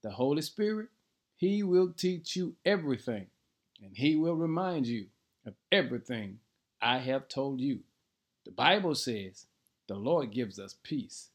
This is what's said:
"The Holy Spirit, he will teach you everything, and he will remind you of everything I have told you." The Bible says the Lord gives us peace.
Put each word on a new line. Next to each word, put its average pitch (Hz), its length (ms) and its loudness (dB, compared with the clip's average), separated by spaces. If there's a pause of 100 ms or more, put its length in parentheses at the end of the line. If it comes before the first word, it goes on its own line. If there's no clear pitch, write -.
"The 107 100 -8
Holy 139 300 0
Spirit, 214 480 -4 (480)
he 202 260 2
will 180 300 4
teach 180 420 -2
you 180 300 -4
everything, 131 640 0 (500)
and 98 140 -20
he 147 220 4
will 165 180 2
remind 165 500 0
you 117 240 -4 (360)
of 107 100 -14 (160)
everything 120 720 -2 (400)
I 123 180 2
have 131 300 -2
told 135 320 -4
you." 131 240 -2 (580)
The - 80 -18
Bible 165 440 4
says 101 520 -6 (400)
the 98 80 -6
Lord 127 360 0
gives 107 280 -4
us 98 240 -14
peace. - 520 -8